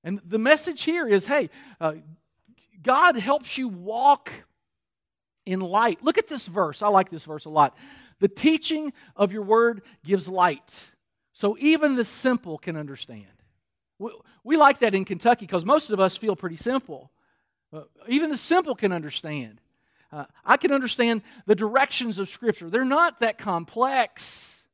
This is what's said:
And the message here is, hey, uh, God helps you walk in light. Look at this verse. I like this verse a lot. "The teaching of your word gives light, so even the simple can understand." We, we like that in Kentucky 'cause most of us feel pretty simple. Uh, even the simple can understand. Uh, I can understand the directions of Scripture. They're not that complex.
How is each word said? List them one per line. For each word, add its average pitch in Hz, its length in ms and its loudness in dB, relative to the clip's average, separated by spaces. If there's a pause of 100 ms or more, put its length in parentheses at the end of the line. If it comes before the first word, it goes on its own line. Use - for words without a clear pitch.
And 190 220 -8
the 208 140 -2
message 302 440 0
here 320 240 -2
is, 202 180 2
hey, 262 240 0 (320)
uh, 156 140 -2 (840)
God 269 360 4
helps 254 400 -2
you 254 100 -4
walk 220 640 0 (1120)
in 190 140 -4
light. 190 440 0
Look 311 140 2
at - 100 -2
this 277 200 -10
verse. 170 340 -2
I 208 60 2
like 196 220 4
this 160 160 -14
verse 151 200 -14
a 156 40 -16
lot. 151 260 4 (440)
"The 196 80 4
teaching 311 640 0 (220)
of 202 180 0
your 214 80 -8
word 220 400 2 (220)
gives 175 260 -2
light, 175 600 -2 (440)
so 208 260 -2
even 294 360 2
the 240 80 0
simple 240 540 -4
can 165 200 -10
understand." 131 480 -14 (720)
We, 214 140 -10 (320)
we 302 140 0
like 285 220 6
that 208 160 2
in 190 80 0
Kentucky 214 440 0
'cause 175 180 -2
most 208 240 2
of 196 100 -2
us 190 160 2
feel 214 200 -2
pretty 170 200 -10
simple. 226 560 -6 (640)
Uh, 156 100 -16 (240)
even 302 220 0
the 269 80 -4
simple 320 380 0
can 190 180 -2
understand. 147 680 -10 (520)
Uh, 147 140 -12 (200)
I 254 120 6
can 339 140 0
understand 233 500 0 (240)
the 208 100 4
directions 226 640 -2
of 196 120 -8
Scripture. 208 400 -6
They're 247 160 -2
not 302 340 0
that 220 180 -2
complex. - 1400 -4